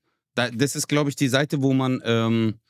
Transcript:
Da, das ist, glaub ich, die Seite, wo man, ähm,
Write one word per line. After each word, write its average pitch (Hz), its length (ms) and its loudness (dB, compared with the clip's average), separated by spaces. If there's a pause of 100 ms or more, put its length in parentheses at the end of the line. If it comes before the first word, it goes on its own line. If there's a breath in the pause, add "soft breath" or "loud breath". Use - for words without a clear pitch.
(340)
Da, 120 160 -2
das 123 240 -2
ist, 147 140 -6
glaub 147 200 0
ich, 139 60 -6
die 139 140 0
Seite, 139 340 0
wo 135 120 2
man, 131 300 0
ähm, 113 500 0 (160)